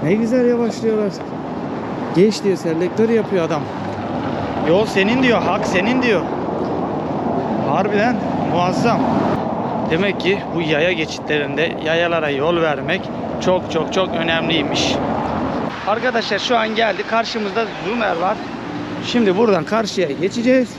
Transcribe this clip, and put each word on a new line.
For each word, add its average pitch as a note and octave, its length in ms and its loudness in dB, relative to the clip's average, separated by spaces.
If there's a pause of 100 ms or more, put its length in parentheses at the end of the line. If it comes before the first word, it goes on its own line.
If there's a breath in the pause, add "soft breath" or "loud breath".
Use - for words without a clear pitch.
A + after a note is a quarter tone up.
Ne D#3+ 100 4
güzel A#3 320 2
yavaşlıyorlar. A3+ 640 0 (1040)
"Geç." G3 280 4
diyor, F#3+ 140 2
selektör F3 520 0
yapıyor G3 360 2
adam. D#3 160 0 (1040)
"Yol F#3+ 180 4
senin." G#3+ 380 2
diyor, A3+ 180 4
"hak F#3+ 260 0
senin." G#3+ 340 2
diyor. G#3+ 200 2 (1500)
Harbiden G#3 460 2 (360)
muazzam. F3+ 500 2 (880)
Demek F#3 280 0
ki F#3+ 200 2 (160)
bu E3+ 60 0
yaya D#3 300 2
geçitlerinde D3+ 960 -2
yayalara E3 440 2
yol D#3 320 2
vermek D#3 400 0 (440)
çok F3+ 260 2
çok D#3 220 -2
çok F#3+ 160 0
önemliymiş. E3 840 0 (920)
Arkadaşlar A3 520 0
şu A#3+ 180 2
an A3 180 0
geldi. G#3 340 0
Karşımızda A3 560 -2 (200)
Zümer G#3 320 0
var. F3+ 200 0 (680)
Şimdi G3+ 320 2
buradan G3+ 260 4
karşıya G3+ 480 0
geçeceğiz. A#3 680 2